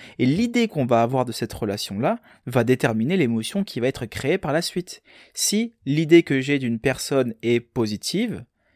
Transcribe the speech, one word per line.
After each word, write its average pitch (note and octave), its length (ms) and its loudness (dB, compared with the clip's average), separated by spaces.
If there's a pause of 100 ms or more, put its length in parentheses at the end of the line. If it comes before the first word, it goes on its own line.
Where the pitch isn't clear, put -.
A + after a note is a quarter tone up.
(180)
et B2+ 80 2
l'idée A#3 420 2
qu'on D3 180 -2
va A#2+ 160 4
avoir B2+ 240 2
de B2 60 -8
cette A2 220 -6
relation-là G#2+ 680 -4 (260)
va B2 180 2
déterminer B2 540 0
l'émotion A#2 460 0
qui - 160 -8
va A#2 80 0
être C3 180 -4
créée C#3 320 -2
par D#3 160 -4
la D#3+ 80 0
suite. - 420 -8 (300)
Si A3+ 420 -2 (100)
l'idée D#3+ 380 6
que C3+ 160 0
j'ai C#3+ 180 0
d'une A#2 220 -2
personne C3 640 -2
est A#2+ 180 2
positive, B2 840 -4 (300)